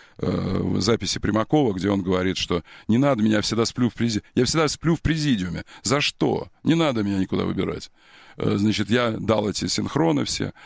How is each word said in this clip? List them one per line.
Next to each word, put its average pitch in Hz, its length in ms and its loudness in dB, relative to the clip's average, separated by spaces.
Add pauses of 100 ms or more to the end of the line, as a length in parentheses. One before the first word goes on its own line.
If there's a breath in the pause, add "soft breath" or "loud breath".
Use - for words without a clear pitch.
(180 soft breath)
э, 92 600 -2
записи 98 400 0
Примакова, 110 540 2
где 92 180 0
он 101 120 2
говорит, 92 340 0
что - 260 -2 (240 loud breath)
«не 107 100 2
надо, 131 260 2
меня 107 180 4
всегда 113 240 0
сплю 123 260 0
в - 40 -8
призи-, 113 280 -2 (140 soft breath)
я 123 80 4
всегда 151 240 0
сплю - 260 -2
в - 60 -2
президиуме. 113 640 0 (180 loud breath)
За 131 180 0
что? - 480 -2 (140)
Не 160 140 2
надо 139 260 2
меня 98 160 0
никуда 95 260 0
выбирать». 92 460 -4 (460 loud breath)
Э, 107 200 0
значит, 104 320 0
я 117 220 2
дал 104 380 0
эти 92 180 -4
синхроны 135 580 0
все, - 280 -4 (140 loud breath)